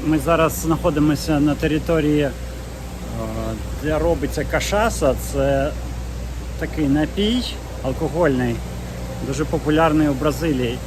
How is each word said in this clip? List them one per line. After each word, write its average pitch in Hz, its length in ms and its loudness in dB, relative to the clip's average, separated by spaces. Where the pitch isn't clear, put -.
ми 156 120 2
зараз 160 340 2
знаходимося 151 880 2
на 147 140 4
території, 151 680 2
е, 135 100 0
де 151 160 0
робиться 156 460 0
кашаса. 175 680 2
Це 139 580 0
такий 156 300 -2
напій 196 560 2
алкогольний, 131 760 2
дуже 139 180 -2
популярний 156 640 4
у 143 60 2
Бразилії. 127 720 0